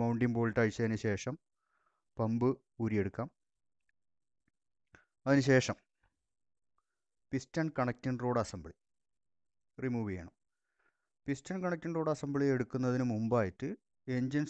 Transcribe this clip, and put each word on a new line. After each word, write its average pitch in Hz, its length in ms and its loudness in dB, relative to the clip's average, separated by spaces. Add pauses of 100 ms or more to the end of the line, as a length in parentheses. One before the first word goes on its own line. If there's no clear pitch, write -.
മൗണ്ടിങ് 117 340 2
ബോൾട്ട് 117 260 0
അഴിച്ചതിന് 110 440 0
ശേഷം 107 280 -2 (840)
പമ്പ് 117 280 2 (360)
ഊരിയെടുക്കാം. 107 440 0 (2000)
അതിനുശേഷം 131 500 4 (1600)
പിസ്റ്റൺ 160 340 -4 (120)
കണക്റ്റിംഗ് 123 460 -2
റോഡ് 123 180 0
അസംബ്ലി 92 320 -8 (1080)
റിമൂവ് 117 260 -2
ചെയ്യണം. 90 240 -8 (920)
പിസ്റ്റൺ 139 380 -6
കണക്റ്റിംഗ് 170 340 -2
റോഡ് 156 160 0
അസംബ്ലി 139 400 0
എടുക്കുന്നതിന് 127 580 0
മുമ്പായിട്ട് 110 560 0 (480)
എഞ്ചിൻ 131 340 0